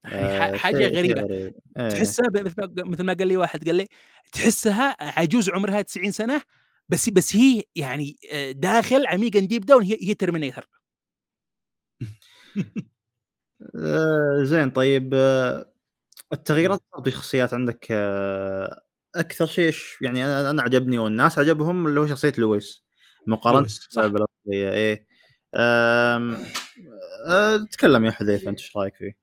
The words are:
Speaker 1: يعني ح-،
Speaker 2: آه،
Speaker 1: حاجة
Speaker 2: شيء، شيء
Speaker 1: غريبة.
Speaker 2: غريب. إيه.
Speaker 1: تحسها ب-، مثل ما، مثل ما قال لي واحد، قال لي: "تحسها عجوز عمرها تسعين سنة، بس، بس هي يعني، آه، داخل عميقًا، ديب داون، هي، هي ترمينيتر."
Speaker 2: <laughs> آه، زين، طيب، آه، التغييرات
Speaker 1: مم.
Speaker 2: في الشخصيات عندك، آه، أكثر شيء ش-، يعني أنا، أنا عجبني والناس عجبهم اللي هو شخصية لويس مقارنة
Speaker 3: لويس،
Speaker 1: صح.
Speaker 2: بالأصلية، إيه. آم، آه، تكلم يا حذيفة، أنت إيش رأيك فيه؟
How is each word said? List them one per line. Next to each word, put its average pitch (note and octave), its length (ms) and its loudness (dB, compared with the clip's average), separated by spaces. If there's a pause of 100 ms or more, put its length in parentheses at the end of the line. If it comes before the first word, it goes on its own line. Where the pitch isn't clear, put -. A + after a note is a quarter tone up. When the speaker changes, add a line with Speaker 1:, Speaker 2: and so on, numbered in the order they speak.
Speaker 1:
يعني G2 360 -4
ح-، - 20 4
Speaker 2:
آه، F#3+ 140 -2
Speaker 1:
حاجة F#3+ 200 -2
Speaker 2:
شيء، C3+ 120 2
شيء - 100 0
Speaker 1:
غريبة. F3+ 240 2
Speaker 2:
غريب. F#2+ 320 -6 (240)
إيه. A#2+ 100 -4
Speaker 1:
تحسها G#3+ 400 0
ب-، G3+ 100 -2
مثل F#3+ 200 -6
ما، F3+ 260 -8
مثل F3+ 200 -6
ما F#3 80 0
قال F#3 160 0
لي F#3 80 2
واحد، D#3+ 300 -2
قال E3 80 0
لي: F#3+ 140 -2 (440)
"تحسها A#3 640 0 (240)
عجوز F3+ 300 2
عمرها G3 320 -2
تسعين F#3 300 -6
سنة، B3 300 -4 (460)
بس، F3 200 0
بس F#3+ 280 2
هي B3 260 6 (140)
يعني، C#3+ 400 -6 (160)
آه، C#3 200 -6
داخل A3 540 2
عميقًا، G3 340 2
ديب G3 260 -2
داون، B3+ 160 8
هي، G3+ 180 0
هي G3 140 -2
ترمينيتر." D#3+ 540 -4 (1900)
Speaker 2:
<laughs> - 380 -8 (840)
آه، D3+ 680 0
زين، C#3 280 2
طيب، C3 440 2
آه، C3 580 0 (600)
التغييرات E3 500 0 (140)
Speaker 1:
مم. C3+ 60 -12
Speaker 2:
في C3+ 60 0
الشخصيات B2 460 -2
عندك، B2 360 -4
آه، G2 920 -4 (320)
أكثر E3 320 -4
شيء E3 240 0
ش-، - 320 -12
يعني B2+ 220 -2
أنا، C#3 260 -2
أنا D3 120 0
عجبني B2+ 360 2
والناس A#2 400 2
عجبهم D#3+ 480 2
اللي D3 140 2
هو D3+ 60 2
شخصية C#3+ 320 0
لويس G#2+ 460 0 (420)
مقارنة A#2 340 4
Speaker 3:
لويس، - 300 -6
Speaker 1:
صح. A2 160 0
Speaker 2:
بالأصلية، G2+ 680 -2
إيه. G#2+ 340 0 (480)
آم، A#2 800 2 (920)
آه، G#3 280 4
تكلم D#3+ 480 4
يا A2 60 2
حذيفة، G2+ 400 -2
أنت G2 100 -8
إيش - 160 -14
رأيك G2+ 200 -4
فيه؟ G2+ 260 -12